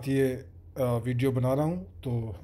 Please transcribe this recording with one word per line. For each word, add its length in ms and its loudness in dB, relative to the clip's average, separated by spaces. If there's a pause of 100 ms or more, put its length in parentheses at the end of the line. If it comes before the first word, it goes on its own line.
ये, 200 4
अ, 160 -4 (360)
वीडियो 520 2
बना 220 2
रहा 100 2
हूँ। 200 -2
तो 600 -4